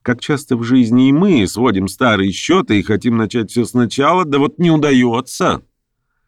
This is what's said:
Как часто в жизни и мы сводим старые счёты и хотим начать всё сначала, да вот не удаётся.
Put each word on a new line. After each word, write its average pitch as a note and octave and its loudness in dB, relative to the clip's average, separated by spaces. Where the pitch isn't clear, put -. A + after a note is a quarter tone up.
Как B2 -4
часто C3+ -4
в A#2 -4
жизни B2 2
и C#3 4
мы D3+ 2
сводим G2 -2
старые G2+ 0
счёты B2+ 0
и F#2+ -2
хотим G#2+ -2
начать A2 -4
всё A#2+ -2
сначала, C#3 0
да C#3+ -2
вот C#3+ -2
не E3+ 2
удаётся. C3 0